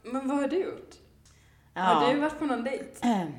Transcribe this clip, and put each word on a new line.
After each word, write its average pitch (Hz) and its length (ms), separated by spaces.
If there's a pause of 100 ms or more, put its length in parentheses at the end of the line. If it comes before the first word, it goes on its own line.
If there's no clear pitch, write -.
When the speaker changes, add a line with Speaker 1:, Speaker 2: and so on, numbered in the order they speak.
Speaker 1:
men 262 240
vad 285 100
har 285 100
du 320 100
gjort? - 320 (840)
Speaker 2:
Ja. 170 80
Speaker 1:
Har 175 320
du 294 60
varit 302 200
på 320 60
någon 233 180
dejt - 440
Speaker 2:
Ehm. 185 300